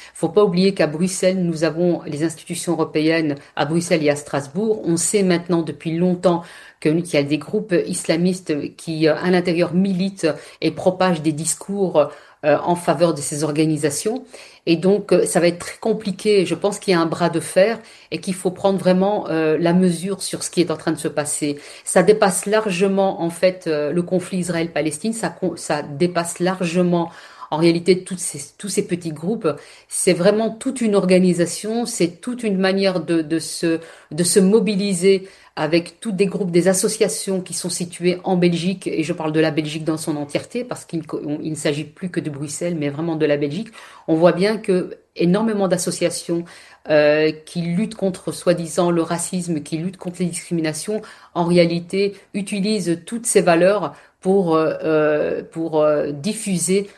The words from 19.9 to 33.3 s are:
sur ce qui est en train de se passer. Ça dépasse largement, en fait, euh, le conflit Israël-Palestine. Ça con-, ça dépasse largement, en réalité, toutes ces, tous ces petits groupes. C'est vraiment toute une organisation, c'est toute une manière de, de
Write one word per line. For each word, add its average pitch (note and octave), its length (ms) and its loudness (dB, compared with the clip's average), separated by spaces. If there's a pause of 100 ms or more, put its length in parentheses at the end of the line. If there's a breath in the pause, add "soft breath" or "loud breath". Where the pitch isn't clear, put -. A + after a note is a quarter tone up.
sur - 220 -8
ce - 60 -6
qui F3+ 120 0
est E3 100 0
en D#3 60 -4
train D#3+ 160 -2
de D#3 40 -6
se D#3+ 120 -4
passer. D3 500 -4 (240 loud breath)
Ça - 180 2
dépasse G3+ 440 4
largement, G3 760 0
en E3+ 80 0
fait, F#3 380 0
euh, D3 240 0
le F3 120 0
conflit F3+ 340 -2
Israël-Palestine. E3 720 -2
Ça G3+ 160 -4
con-, - 300 -4
ça D3+ 240 -2
dépasse E3+ 580 -2
largement, F3 720 0 (420 loud breath)
en D3+ 60 -2
réalité, E3+ 480 4
toutes F#3 140 -10
ces, - 200 -8 (180)
tous G#3 120 -12
ces G3 180 -2
petits E3+ 240 -4
groupes. E3+ 380 -2 (400 loud breath)
C'est - 240 2
vraiment G#3 360 2
toute A3 300 -6
une G#3+ 160 2
organisation, F#3 880 2
c'est E3+ 360 -2
toute B3 220 -8
une G3+ 140 0
manière F#3+ 440 2
de, E3 200 0
de D#3 180 -2